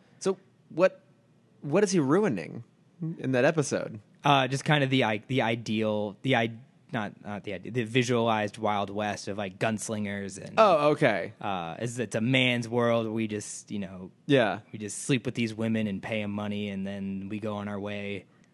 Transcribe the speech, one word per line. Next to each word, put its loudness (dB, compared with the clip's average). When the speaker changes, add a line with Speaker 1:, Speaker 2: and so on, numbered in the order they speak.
Speaker 1:
So -2
what, 2
what 2
is 2
he 4
ruining 2
in -2
that 4
episode? 0
Speaker 2:
Uh, 4
just -4
kind 4
of 0
the 4
i-, 0
the 0
ideal, -2
the 2
i-, 2
not, -4
not -10
the -8
ide-, -12
the 0
visualized 2
Wild 0
West -4
of, -6
like, -8
gunslingers -4
and -14
Speaker 1:
Oh, 6
okay. 2
Speaker 2:
uh, -4
it's, -6
it's -4
a 2
man's 4
world. 2
We -2
just, -8
you -6
know, -10
Speaker 1:
Yeah. 4
Speaker 2:
we -12
just -8
sleep 0
with -4
these -2
women 0
and -4
pay -4
'em -6
money, -4
and -6
then -8
we -6
go -6
on -6
our -6
way. -8